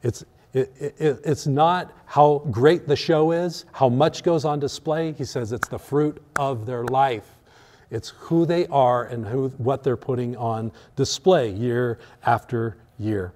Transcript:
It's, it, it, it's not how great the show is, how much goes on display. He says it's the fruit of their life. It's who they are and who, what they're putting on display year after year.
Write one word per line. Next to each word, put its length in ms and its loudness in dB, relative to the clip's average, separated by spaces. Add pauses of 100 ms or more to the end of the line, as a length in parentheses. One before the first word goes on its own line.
It's, 220 -4 (280)
it, 200 -2 (260)
it, 260 0
it's 220 -2
not 460 2 (120)
how 340 4 (120)
great 380 4
the 80 2
show 340 2
is, 400 -4
how 180 2
much 360 2
goes 200 2
on 140 -2
display. 540 -4
He 120 -8
says 280 -6
it's 160 -6
the 100 -10
fruit 420 -2 (140)
of 320 -4
their 200 -6
life. 500 0 (560)
It's 160 -8 (100)
who 260 0
they 220 0
are 380 2
and 200 -8
who, 260 -4
what 340 -4
they're 120 0
putting 400 -6
on 360 -6 (240)
display 560 2
year 480 -2 (240)
after 520 -2 (220)
year. 380 -4